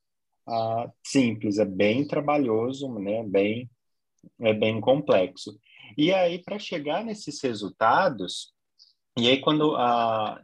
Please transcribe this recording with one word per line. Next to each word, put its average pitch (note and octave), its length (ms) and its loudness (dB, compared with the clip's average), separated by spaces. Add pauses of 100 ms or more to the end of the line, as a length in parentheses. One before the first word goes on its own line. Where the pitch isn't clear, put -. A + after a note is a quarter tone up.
(480)
ah, A2+ 420 -2 (160)
simples, A2 540 0
é G#2 60 4
bem G#2 420 0
trabalhoso, C3+ 920 0
né, G#2 260 -4
bem, G#2+ 460 0 (720)
é A2+ 120 4
bem A2 260 0
complexo. G#2+ 800 0 (380)
E D#3 160 4
aí, F3+ 280 2
pra G3+ 160 -8
chegar E3+ 460 -6
nesses G#3+ 380 -10
resultados, A2+ 1120 -2 (640)
e A#2+ 100 2
aí C3+ 140 4
quando, D3+ 340 2
ah, A#2 680 0